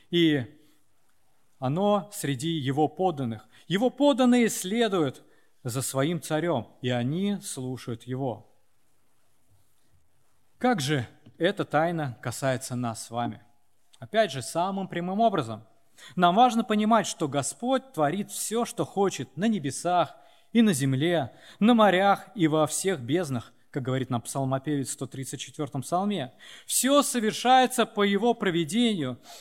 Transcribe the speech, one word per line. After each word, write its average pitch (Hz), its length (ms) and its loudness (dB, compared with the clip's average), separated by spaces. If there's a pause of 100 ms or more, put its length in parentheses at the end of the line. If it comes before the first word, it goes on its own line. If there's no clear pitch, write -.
(100)
и 156 340 2 (1120)
оно 196 540 0
среди 143 380 -4
его 143 380 0
подданных. 135 600 -4 (180)
Его 208 240 0
подданные 247 580 4
следуют – 190 760 -2 (380)
за 127 200 -4
своим 143 380 -2
царем, 156 480 -2 (120)
и 123 100 -4
они 160 520 -2
слушают 127 640 -10
его. 127 500 -8 (2000)
Как 240 220 2
же 135 280 -2 (300)
эта 170 260 0
тайна 156 580 -2
касается 127 540 -4
нас 117 280 -6
с - 60 -18
вами? 117 320 -6 (560)
Опять 208 320 0
же, 131 120 -8
самым 190 440 -4
прямым 180 320 -6
образом. 123 460 0 (500)
Нам 175 220 4
важно 233 260 4
понимать, 214 460 2
что - 180 -4
Господь 240 640 -4
творит 156 380 -2
всё, 226 340 -4
что - 200 -4
хочет, 185 520 -2
на 196 120 0
небесах 170 680 -2 (360)
и 233 100 6
на 214 100 6
земле, 139 600 0 (260)
на 226 160 6
морях 196 640 4
и 170 100 4
во 151 220 4
всех 180 320 -2
безднах, 135 520 -4 (200)
как 143 100 -6
говорит 127 260 -2
нам 120 140 -2
псалмопевец 135 640 -4
в - 40 -8
сто - 160 -8
тридцать 135 320 -12
четвёртом 139 420 -8
псалме. 180 500 -4 (320)
Всё 277 380 4
совершается 247 840 2
по 208 180 0
Его 202 300 2
провидению. 170 840 0 (220)